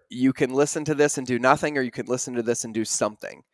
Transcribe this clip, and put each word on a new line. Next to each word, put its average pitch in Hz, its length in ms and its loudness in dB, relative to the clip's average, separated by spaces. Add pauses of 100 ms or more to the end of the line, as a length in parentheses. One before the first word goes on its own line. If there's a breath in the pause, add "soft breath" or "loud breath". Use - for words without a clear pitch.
you 127 240 2
can 127 220 0
listen 147 320 0
to 151 80 0
this 143 240 2
and 127 80 -6
do 123 120 0
nothing, 147 380 2
or 135 60 2
you 123 80 -4
can - 160 -8
listen 127 280 -4
to 120 80 0
this 117 220 -2
and 113 80 -10
do 110 120 -2
something. - 580 -4 (120)